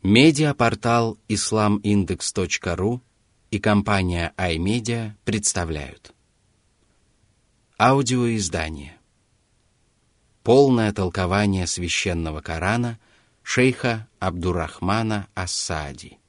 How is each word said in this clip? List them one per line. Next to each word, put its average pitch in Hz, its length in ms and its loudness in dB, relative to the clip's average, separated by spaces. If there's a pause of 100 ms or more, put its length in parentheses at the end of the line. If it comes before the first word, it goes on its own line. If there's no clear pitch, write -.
Медиапортал 117 1160 4 (100)
исламиндекс 104 1040 0
точка 90 420 -4
ру 110 280 -2 (480)
и 104 80 -2
компания 95 800 0
iMedia 104 720 -2 (140)
представляют. 82 880 -6 (1600)
Аудиоиздание. 107 1200 0 (1400)
Полное 120 520 6
толкование 95 720 0
священного 82 760 -4
Корана 110 580 -4 (440)
шейха 123 680 0 (120)
Абдурахмана 92 1120 -2
Ас-Саади. 80 840 -8 (120)